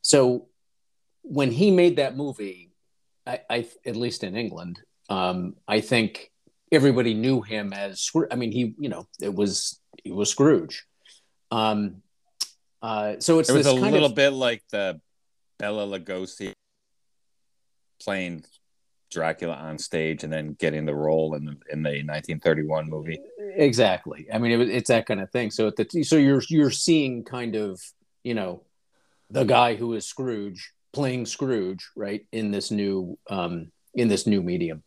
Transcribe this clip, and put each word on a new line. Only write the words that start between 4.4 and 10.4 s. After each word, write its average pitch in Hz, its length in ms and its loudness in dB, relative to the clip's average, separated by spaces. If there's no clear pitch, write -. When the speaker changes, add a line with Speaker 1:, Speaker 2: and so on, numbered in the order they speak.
Speaker 1:
um, 90 460 -2
I 107 140 2
think 113 500 0
everybody 127 420 6
knew 123 260 2
him 104 320 -6
as 98 280 -8
Scroo-, - 320 0
I - 20 -4
mean, 117 160 -2
he, 113 300 -2
you 143 80 -4
know, 87 180 -10
it 101 100 -4
was, - 460 -2
it - 80 -10
was 98 160 -2
Scrooge. 135 560 2